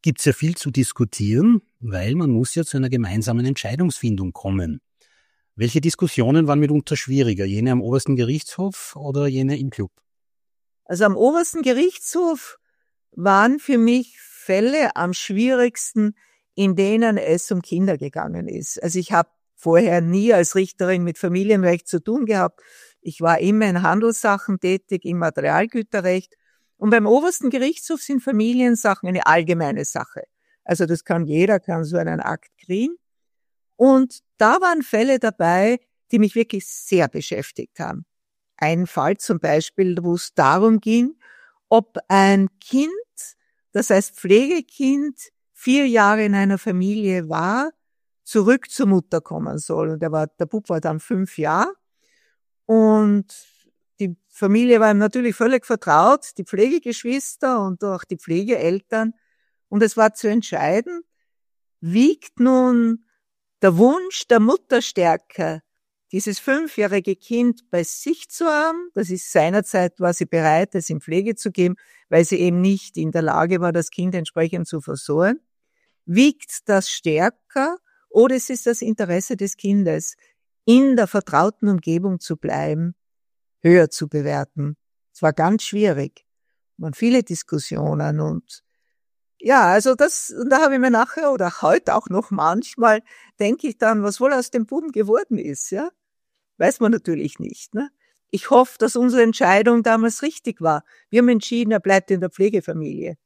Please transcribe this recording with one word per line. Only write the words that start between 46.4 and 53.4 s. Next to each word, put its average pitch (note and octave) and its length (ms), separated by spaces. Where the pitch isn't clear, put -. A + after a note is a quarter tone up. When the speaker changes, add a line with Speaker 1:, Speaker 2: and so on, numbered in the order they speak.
Speaker 2:
Familie F#3+ 720
war, G3 440
zurück A3+ 480
zur C4+ 160
Mutter F3 340
kommen D3+ 360
soll. D#3+ 320
Und D#3+ 120
der D#3+ 100
war, D#3 160
der - 180
Bub G#3 240
war E3 100
dann D#3+ 200
fünf F#3+ 380
Jahre. F3 360
Und G#3+ 600